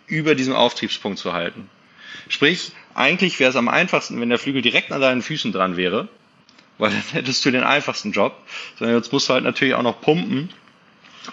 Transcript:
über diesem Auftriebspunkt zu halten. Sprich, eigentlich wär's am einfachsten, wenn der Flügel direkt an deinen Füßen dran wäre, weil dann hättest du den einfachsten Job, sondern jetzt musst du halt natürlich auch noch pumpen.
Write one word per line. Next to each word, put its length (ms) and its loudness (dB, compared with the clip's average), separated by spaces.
über 280 2
diesem 200 0
Auftriebspunkt 640 0
zu 140 -4
halten. 360 -6
Sprich, 440 0
eigentlich 460 2
wär's 160 4
am 120 2
einfachsten, 520 0
wenn 80 0
der 100 2
Flügel 240 -2
direkt 300 0
an 80 -4
deinen 220 2
Füßen 280 -6
dran 260 0
wäre, 320 0
weil 120 0
dann 100 -2
hättest 320 -2
du 60 2
den 140 2
einfachsten 480 0
Job, 240 0
sondern 180 2
jetzt 160 -2
musst 160 0
du 40 2
halt 120 2
natürlich 300 2
auch 80 2
noch 200 0
pumpen. 480 0